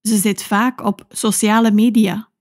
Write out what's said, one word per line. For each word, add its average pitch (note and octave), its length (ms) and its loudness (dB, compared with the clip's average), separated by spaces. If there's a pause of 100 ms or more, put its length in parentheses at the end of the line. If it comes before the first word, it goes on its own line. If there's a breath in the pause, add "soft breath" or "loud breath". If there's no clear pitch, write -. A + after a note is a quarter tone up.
Ze A3 160 -2
zit G3+ 260 -2
vaak A#3+ 380 -2
op - 280 -6
sociale A3 600 0
media. G#3+ 680 0